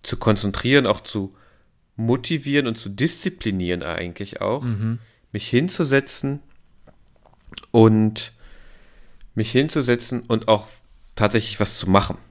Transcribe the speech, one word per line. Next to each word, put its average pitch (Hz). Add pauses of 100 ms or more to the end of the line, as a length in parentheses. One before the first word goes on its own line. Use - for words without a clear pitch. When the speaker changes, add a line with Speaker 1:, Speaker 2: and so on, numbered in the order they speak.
Speaker 1:
zu -
konzentrieren, 120
auch 101
zu 95 (640)
motivieren 139
und 113
zu 104
disziplinieren 98
eigentlich 87
auch, 110
Speaker 2:
Mhm. 113 (320)
Speaker 1:
mich -
hinzusetzen 139 (1300)
und 110 (1000)
mich 110
hinzusetzen 127
und 113
auch 107 (480)
tatsächlich 110
was -
zu -
machen. 95 (140)